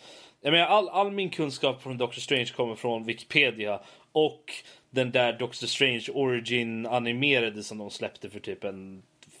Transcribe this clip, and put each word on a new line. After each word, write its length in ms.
Jag 100
menar, 140
all, 240
all 220
min 180
kunskap 540
från 140
Doctor 240
Strange 240
kommer 200
från 300
Wikipedia 760
och 420
den 220
där 220
Doctor 340
Strange 460
Origin 720
animerade 800
som 140
de 120
släppte 400
för 100
typ 240
en 380